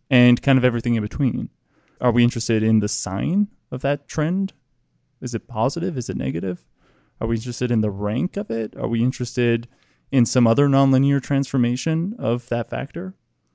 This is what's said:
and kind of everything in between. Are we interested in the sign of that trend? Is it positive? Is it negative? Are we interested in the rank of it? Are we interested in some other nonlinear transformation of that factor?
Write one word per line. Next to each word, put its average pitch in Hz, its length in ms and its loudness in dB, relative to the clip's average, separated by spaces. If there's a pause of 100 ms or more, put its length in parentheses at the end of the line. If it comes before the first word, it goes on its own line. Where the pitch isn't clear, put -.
and 123 320 6
kind 135 160 4
of 123 80 2
everything 120 300 0
in 110 60 -2
between. 110 480 -4 (520)
Are 123 100 2
we 120 140 4
interested 117 360 0
in 110 180 4
the 104 100 0
sign 139 580 -2 (240)
of 135 100 -8
that 143 260 -4
trend? 180 440 -2 (720)
Is 120 120 -6
it - 140 -6
positive? 143 500 -4
Is 120 120 -6
it - 80 -6
negative? 170 500 -6 (540)
Are 113 60 -2
we 113 100 -2
interested 120 340 -4
in 113 80 2
the 107 100 0
rank 104 460 -4
of 208 160 -8
it? 226 240 -6
Are 117 120 -6
we 113 140 -2
interested 120 640 -2 (440)
in 127 140 4
some 123 200 2
other 143 220 4
nonlinear 139 540 4
transformation 143 960 -2
of 123 300 -4
that 120 200 -4
factor? 165 460 -8 (400)